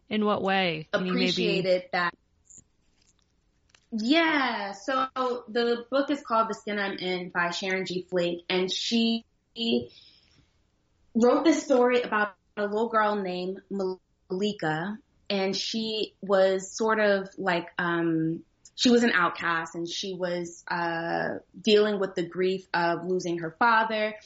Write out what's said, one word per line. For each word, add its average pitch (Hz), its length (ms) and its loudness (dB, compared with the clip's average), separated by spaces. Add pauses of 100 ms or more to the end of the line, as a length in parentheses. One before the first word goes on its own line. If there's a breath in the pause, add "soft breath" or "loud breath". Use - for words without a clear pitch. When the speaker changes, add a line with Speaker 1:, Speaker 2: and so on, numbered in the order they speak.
Speaker 1:
In 214 160 0
what 208 180 2
way? 185 500 0
Can 185 120 0
you 180 80 -2
maybe 240 120 2
Speaker 2:
appreciated 180 680 2
that. 175 220 0 (1800)
Yeah, 240 800 2
so 262 360 -2 (420)
the 233 400 0
book 277 220 2
is 277 100 -2
called 226 280 0
The 208 40 -4
Skin 208 260 -6
I'm 196 180 -4
In 180 320 -4
by 175 200 -2
Sharon 190 360 -4
G. 175 240 -6
Flake, 175 400 -2
and 185 220 0
she 226 540 0 (1900 soft breath)
wrote 254 300 4
this 311 200 4
story 247 380 4
about 208 320 -2 (220)
a 208 80 -4
little 208 240 0
girl 214 280 2
named 190 440 -4 (100)
Malika, 190 1300 -4 (320)
and 190 260 0
she 220 680 -6
was 190 500 2
sort 220 280 0
of 196 380 2
like, 175 300 -2 (100)
um, 165 680 0 (320)
she - 140 2
was 233 140 6
an 233 100 4
outcast, 170 640 0
and 170 120 -6
she 190 260 -8
was, 175 560 -6
uh, 170 720 -2 (220)
dealing 208 380 4
with 190 160 -4
the 180 80 -2
grief 185 500 -2
of 170 320 0
losing 180 340 -2
her 165 200 -8
father. 220 540 2 (120 loud breath)